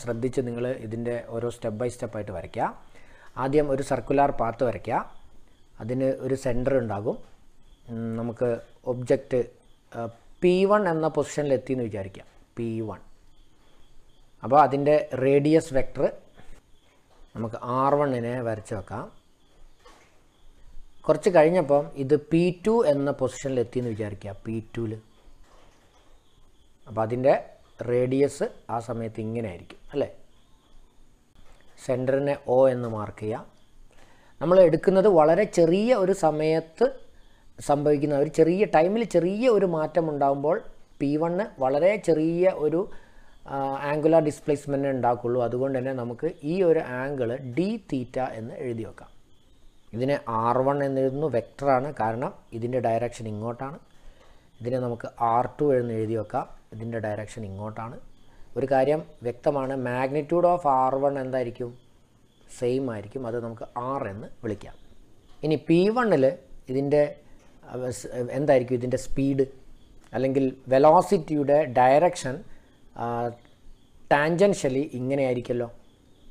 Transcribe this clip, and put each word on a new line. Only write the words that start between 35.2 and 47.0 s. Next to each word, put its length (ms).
ചെറിയ 320
ഒരു 120
സമയത്ത് 640
സംഭവിക്കുന്ന 540
ഒരു 160
ചെറിയ 260
ടൈമിൽ 280
ചെറിയ 300
ഒരു 100
മാറ്റം 360
ഉണ്ടാകുമ്പോൾ 440
പി 100
വണ്ണ് 220
വളരെ 300
ചെറിയ 420
ഒരു, 160
ആ, 20
ആംഗുലർ 360
ഡിസ്പ്ലേസ്മെന്റ് 680
ഉണ്ടാക്കുള്ളൂ. 500
അതുകൊണ്ട് 320
തന്നെ 240
നമുക്ക് 260
ഈ 20
ഒരു 120